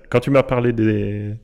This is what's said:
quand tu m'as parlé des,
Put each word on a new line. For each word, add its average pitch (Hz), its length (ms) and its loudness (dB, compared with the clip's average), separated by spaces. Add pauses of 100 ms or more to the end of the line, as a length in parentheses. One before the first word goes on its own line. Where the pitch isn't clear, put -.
(100)
quand 120 100 2
tu - 100 -2
m'as 135 120 4
parlé 123 320 0
des, 104 680 -2